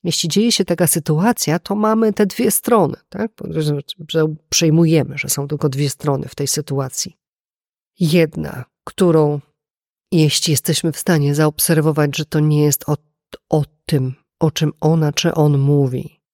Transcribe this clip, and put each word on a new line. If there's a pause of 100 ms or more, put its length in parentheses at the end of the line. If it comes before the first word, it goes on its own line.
Jeśli
dzieje
się
taka
sytuacja,
to
mamy
te
dwie
strony, (140)
tak? (180)
Że, (300)
że (240)
przejmujemy,
że
są
tylko
dwie
strony
w
tej
sytuacji. (840)
Jedna, (180)
którą, (720)
jeśli
jesteśmy
w
stanie
zaobserwować,
że
to
nie
jest
o, (520)
o (220)
tym, (240)
o
czym
ona
czy
on
mówi (140)